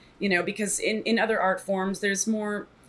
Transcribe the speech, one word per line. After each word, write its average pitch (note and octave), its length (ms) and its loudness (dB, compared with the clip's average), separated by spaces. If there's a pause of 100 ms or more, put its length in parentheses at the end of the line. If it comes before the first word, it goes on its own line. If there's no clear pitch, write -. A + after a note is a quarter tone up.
(180)
you G3+ 120 -2
know, F3 120 4
because G3+ 380 -2
in, A3 240 -2
in A3 160 2
other A3 200 2
art F#3 220 2
forms, F#3+ 380 -2
there's G3 260 0
more G#3 420 -2 (220)